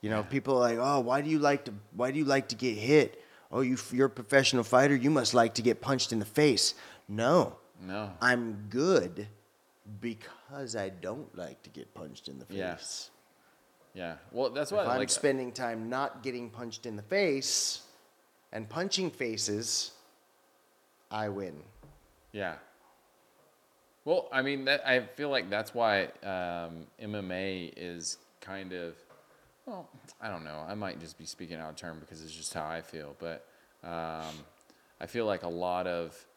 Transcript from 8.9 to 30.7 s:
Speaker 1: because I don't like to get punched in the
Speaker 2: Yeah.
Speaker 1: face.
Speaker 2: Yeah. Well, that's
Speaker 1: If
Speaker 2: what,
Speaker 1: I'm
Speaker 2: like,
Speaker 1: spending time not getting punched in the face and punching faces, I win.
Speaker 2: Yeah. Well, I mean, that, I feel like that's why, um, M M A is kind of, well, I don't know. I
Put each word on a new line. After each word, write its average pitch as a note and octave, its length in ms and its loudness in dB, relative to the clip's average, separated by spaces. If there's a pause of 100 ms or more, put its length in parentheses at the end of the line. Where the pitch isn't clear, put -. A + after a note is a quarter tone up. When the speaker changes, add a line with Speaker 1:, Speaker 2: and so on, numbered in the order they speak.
Speaker 1:
because A#2+ 760 -10
I G2 140 -2
don't F#2+ 480 -8
like D#2+ 260 -10
to - 60 -20
get - 240 -16
punched - 360 -14
in C2+ 100 -12
the B1 100 -16
Speaker 2:
Yeah. F#2 260 -4
Speaker 1:
face. - 360 -12 (840)
Speaker 2:
Yeah. E2+ 240 -8 (140)
Well, B2 180 -2
that's C#3+ 220 -4
Speaker 1:
If G3+ 60 0
Speaker 2:
what, F#3 100 2
Speaker 1:
I'm B2 120 2
Speaker 2:
like, B2+ 100 -2
Speaker 1:
spending C3 420 0
time A2+ 380 -6
not C3 340 -4
getting A#2+ 260 -6
punched A2+ 380 -12
in A2 80 -8
the G2+ 80 -10
face D#3 800 0 (680)
and A2 160 -10
punching F3+ 440 -2
faces, A2 800 -2 (1200)
I G#2+ 180 -2
win. F#2+ 320 -6 (680)
Speaker 2:
Yeah. F#2 240 -4 (1500)
Well, C#3 280 0
I C3 100 2
mean, C3+ 240 -2
that, C#3 220 2
I B2+ 140 4
feel C#3+ 280 -6
like A#2+ 220 0
that's G#2+ 240 -2
why, G#2+ 300 4 (180)
um, E2+ 640 -6 (100)
M G#2+ 160 -8
M F#2+ 180 -6
A F#2 340 -4 (120)
is F2 400 -8 (220)
kind F#2+ 340 -12
of, E2+ 220 -8 (720)
well, G3 200 -12 (320)
I A2+ 100 -10
don't F2 140 -8
know. D2+ 240 -10
I F#2+ 60 -8